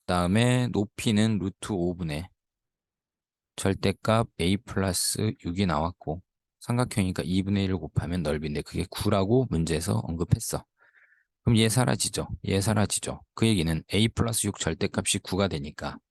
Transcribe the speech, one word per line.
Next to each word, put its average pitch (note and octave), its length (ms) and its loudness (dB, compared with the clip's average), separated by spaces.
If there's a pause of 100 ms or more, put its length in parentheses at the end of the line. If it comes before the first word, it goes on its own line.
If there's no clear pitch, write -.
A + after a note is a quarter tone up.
그다음에 A2+ 680 2
높이는 G#2+ 680 0
루트 F#2+ 340 -6
오분의 F2 560 -4 (1300)
절대값 G2+ 720 0 (120)
A F#2 160 2
플러스 - 760 -2 (120)
육이 F2+ 220 0
나왔고 E2 560 -2 (380)
삼각형이니까 G#2+ 640 -2
이분의 G2 400 2
일을 F#2+ 140 0
곱하면 D#2+ 440 -2
넓이인데 D2+ 400 -2
그게 F2 280 -4
구라고 G#2 580 2
문제에서 D#2+ 520 0
언급했어. - 640 0 (800)
그럼 A#2 160 6
얘 A2 100 6
사라지죠. A2 600 0 (200)
얘 G2 120 2
사라지죠. G#2 600 0 (120)
그 - 120 2
얘기는 E2 380 2 (100)
A G#2+ 140 4
플러스 A2+ 400 0
육 G2 100 -6
절대값이 - 600 -2
구가 F#2+ 260 0
되니까 D2+ 500 -6 (140)